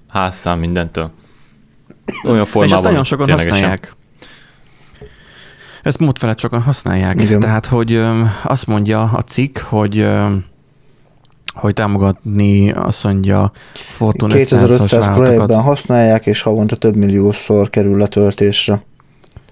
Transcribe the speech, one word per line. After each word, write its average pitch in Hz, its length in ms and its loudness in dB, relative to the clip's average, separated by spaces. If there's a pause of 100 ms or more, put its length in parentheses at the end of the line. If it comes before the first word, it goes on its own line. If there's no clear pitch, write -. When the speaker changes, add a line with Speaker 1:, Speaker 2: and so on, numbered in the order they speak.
Speaker 1:
házszám, 92 520 -4
mindentől. 85 520 -6 (1160)
Olyan 113 160 2
Speaker 2:
És - 60 -4
Speaker 1:
formában 101 280 2
Speaker 2:
ezt - 100 0
nagyon 147 160 2
sokan 139 220 -2
Speaker 1:
ténylegesen. 85 280 2
Speaker 2:
használják. 98 420 -4 (1900)
Ezt 143 160 -4
módfele 127 380 0
sokan 117 240 -4
használják. 95 600 -2
Speaker 3:
Igen. 104 180 2
Speaker 2:
Tehát, 110 260 0
hogy, 117 280 0
öm, 113 360 0 (140)
azt - 240 -4
mondja 107 360 0
a 107 180 -2
cikk, - 360 -4
hogy, 107 420 -2
öm, 101 460 0 (1080)
hogy 104 200 -2
támogatni, 101 1000 0
azt - 320 -4
mondja, 98 480 0 (220)
Fortune 107 640 -2
ötszázas 131 240 2
Speaker 3:
Kétezer-ötszáz 120 460 4
Speaker 2:
vállalatokat. 123 300 4
Speaker 3:
projektben 110 260 2
használják, 120 640 2
és 104 160 0
havonta 107 340 0
több 110 200 0
milliószor 101 760 2
kerül 101 280 0
letöltésre. 101 840 0 (680)